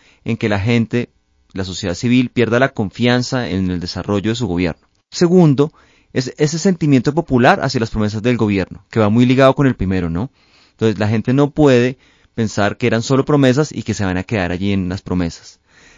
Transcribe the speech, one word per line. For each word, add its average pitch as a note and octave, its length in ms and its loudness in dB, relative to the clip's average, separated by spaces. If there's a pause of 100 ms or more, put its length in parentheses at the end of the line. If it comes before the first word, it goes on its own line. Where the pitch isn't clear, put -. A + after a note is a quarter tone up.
(240)
en A2+ 140 -4
que A#2 100 -4
la G#2 120 0
gente, A#2+ 500 -2 (420)
la F#2+ 140 -6
sociedad F2 300 -6
civil, B2 340 0
pierda A2+ 280 0
la C3+ 120 2
confianza A#2+ 800 -2
en F#2 200 -2
el F2+ 120 -4
desarrollo F#2+ 480 -4
de A2+ 60 -2
su A#2+ 120 -6
gobierno. F2 400 -4 (240)
Segundo, D#3+ 640 4 (400)
es B2+ 240 -4
ese D3+ 200 0
sentimiento D3+ 560 0
popular D3+ 480 2
hacia C3 200 -2
las A2+ 80 -4
promesas G#2 340 -4
del B2 140 0
gobierno, G#2 520 -2
que A2+ 120 0
va G#2 80 4
muy A#2+ 160 4
ligado C3 280 4
con C#3+ 140 2
el A#2+ 80 0
primero, F#2 340 -2
¿no? F2+ 220 -6 (400)
Entonces, A2 260 -2
la G#2 120 -2
gente A2+ 240 0
no C#3+ 160 2
puede C3 480 2 (380)
pensar G#2 420 -2
que A#2+ 100 -2
eran A2+ 140 0
solo C3+ 240 0
promesas C#3+ 480 2
y - 100 -8
que G#2+ 100 -4
se G2+ 120 -4
van F#2 100 -2
a F#2 80 -4
quedar F2+ 300 -4
allí G2 180 -2
en F#2+ 160 -2
las F2+ 140 -6
promesas. - 580 -6 (380)